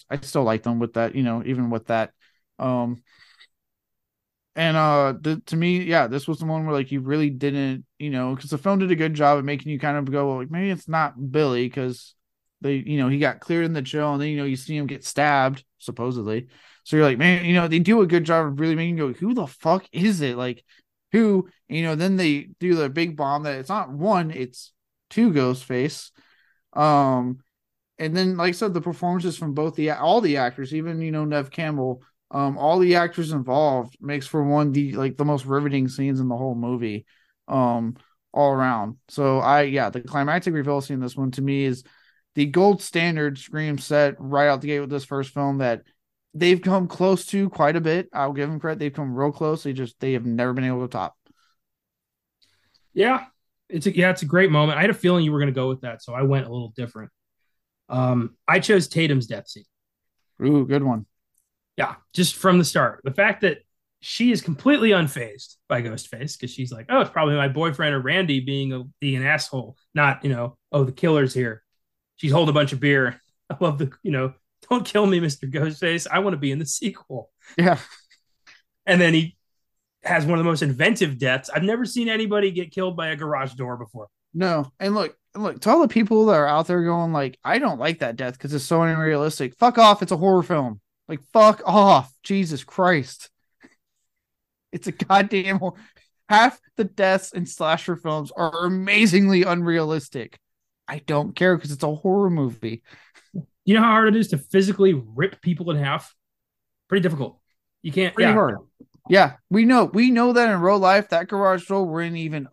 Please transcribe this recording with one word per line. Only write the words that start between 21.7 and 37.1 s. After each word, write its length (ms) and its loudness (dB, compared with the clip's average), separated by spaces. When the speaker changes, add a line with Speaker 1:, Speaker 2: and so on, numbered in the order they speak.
Speaker 1:
know, 140 -2
then 200 0
they 340 0
do 160 2
the 120 0
big 280 -4
bomb 260 -2
that 160 -6
it's 100 -12
not 220 -6
one, 400 0
it's 420 -12
two 220 4
Ghostface. 800 -2
Um, 640 2
and 180 -4
then, 200 0
like 120 0
I 40 0
said, 220 -4
the 60 -4
performances 560 -4
from 180 -8
both 220 -4
the, 160 -2
all 280 2
the 180 2
actors, 360 -4
even, 260 -6
you 120 -4
know, 120 -2
Neve 280 -4
Campbell, 500 -6
um, 260 -4
all 220 2
the 160 4
actors 340 -2
involved 720 0
makes 260 -8
for 160 -2
one, 300 2
the, 220 -2
like, 220 -4
the 80 -2
most 200 -2
riveting 420 0
scenes 320 -4
in 100 -2
the 80 -4
whole 200 -6
movie, 500 -6